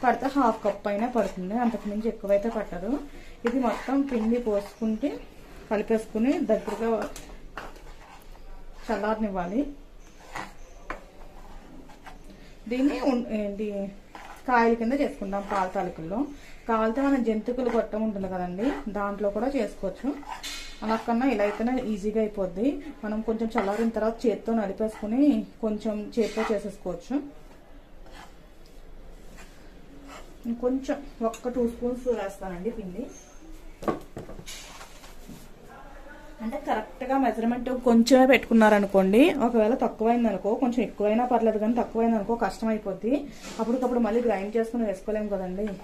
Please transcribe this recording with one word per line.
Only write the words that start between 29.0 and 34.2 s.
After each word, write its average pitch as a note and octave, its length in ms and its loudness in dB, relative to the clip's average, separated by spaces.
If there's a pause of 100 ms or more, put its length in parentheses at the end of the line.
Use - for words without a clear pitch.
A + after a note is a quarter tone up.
కొంచెం C4+ 340 0 (320)
ఒక్క A#3+ 260 -6
టూ B3+ 60 2 (120)
స్పూన్స్ B3 340 -2 (100)
వేస్తానండి G3 600 -6
పిండి. G3 260 -8 (3500)